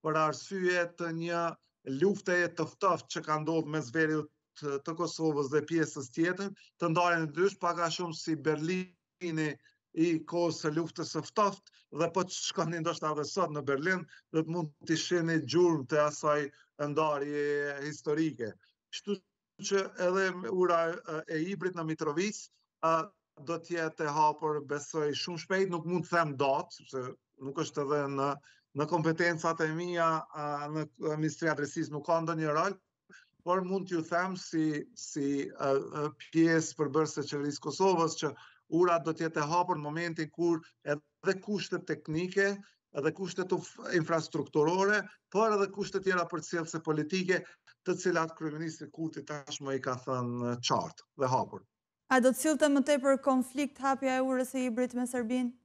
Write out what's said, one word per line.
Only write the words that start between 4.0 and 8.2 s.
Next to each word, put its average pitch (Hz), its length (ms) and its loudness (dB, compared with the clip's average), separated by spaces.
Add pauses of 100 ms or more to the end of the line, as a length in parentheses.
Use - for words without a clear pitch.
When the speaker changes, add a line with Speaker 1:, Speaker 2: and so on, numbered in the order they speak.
Speaker 1:
të, 139 240 -4
të 165 160 -6
Kosovës 151 560 0
dhe 151 160 4
pjesës 151 440 -2
tjetër, 185 360 0 (320)
të 170 80 2
ndarjen 170 380 4
në 143 100 -10
dysh, 190 240 2
pak 170 200 0
a 170 120 2
shumë 170 240 -6
si 160 160 -2